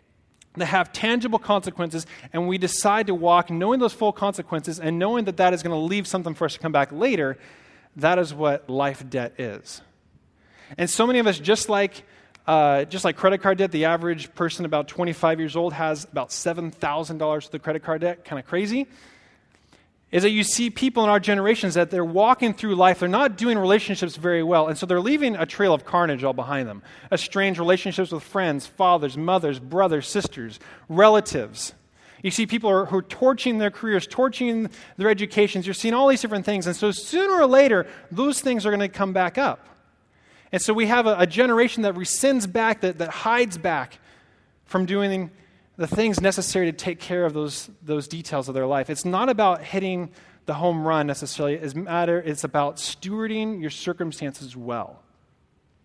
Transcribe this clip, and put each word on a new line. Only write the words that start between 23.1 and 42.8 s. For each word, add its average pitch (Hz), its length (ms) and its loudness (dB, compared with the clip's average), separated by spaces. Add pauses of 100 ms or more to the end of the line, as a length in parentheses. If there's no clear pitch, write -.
doing 226 200 0
relationships 190 600 2
very 170 260 0
well, 160 240 4
and 156 100 -4
so - 80 -6
they're 180 140 2
leaving 247 380 0
a 165 80 -2
trail 190 280 2
of 139 120 0
carnage 151 400 0
all 135 80 0
behind 131 340 -4
them. 101 160 -14 (300)
Estranged 190 440 0
relationships 185 540 0
with 156 100 -6
friends, 160 460 -2
fathers, 165 480 2
mothers, 160 420 0
brothers, 156 520 0
sisters, 120 500 -6 (300)
relatives. 175 840 4 (520)
You 196 60 -4
see 214 160 0
people 220 240 0
are, 190 180 4
who 190 100 0
are 180 40 2
torching 247 580 0
their 208 120 0
careers, 208 340 -2
torching 240 640 -2 (280)
their 196 100 0
educations. 202 580 2
You're 196 80 -4
seeing 226 200 -2
all 269 160 4
these 262 120 2
different 208 220 -4
things, 196 240 -2
and 180 80 -2
so 208 160 0
sooner 370 440 0
or 320 100 6
later, 254 420 6 (240)
those 262 300 0
things 240 240 -2
are 214 60 0
gonna 202 180 0
come 196 240 -4
back 180 240 0
up. 262 280 -2 (840)
And 185 100 -2
so 220 120 0
we 220 140 2
have 233 200 4
a, 214 120 4
a 180 60 6
generation 233 580 2
that 202 100 0
rescinds 202 580 0
back, 226 300 0